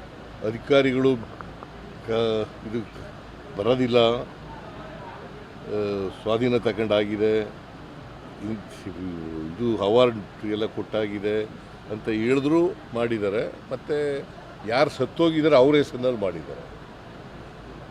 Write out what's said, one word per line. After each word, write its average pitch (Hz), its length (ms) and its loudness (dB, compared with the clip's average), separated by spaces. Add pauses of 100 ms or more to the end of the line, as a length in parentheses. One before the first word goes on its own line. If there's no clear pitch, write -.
(480)
ಅಧಿಕಾರಿಗಳು 131 640 4 (960)
ಕ-, 110 380 2 (220)
ಇದು 113 120 -4 (800)
ಬರೋದಿಲ್ಲ, 120 400 4
ಆ, 117 260 4 (2000)
ಸ್ವಾಧೀನ 120 360 2
ತಗೊಂಡಾಗಿದೆ, 107 760 2 (1120)
ಇನ್-, 98 480 -8 (560)
ಇದು 104 320 2
ಅವಾರ್ಡ್ 117 340 8 (280)
ಎಲ್ಲ 104 200 0
ಕೊಟ್ಟಾಗಿದೆ 104 720 -2 (540)
ಅಂತ 107 180 -6
ಹೇಳಿದ್ರು 135 520 4 (360)
ಮಾಡಿದ್ದಾರೆ. 113 460 0 (280)
ಮತ್ತೆ 147 260 -4 (680)
ಯಾರು 135 220 4
ಸತ್ತೋಗಿದ್ದಾರೆ 156 680 4
ಅವ್ರ 139 200 10
ಹೆಸರಿನಲ್ಲಿ 127 460 2
ಮಾಡಿದ್ದಾರೆ. 80 420 -4 (1300)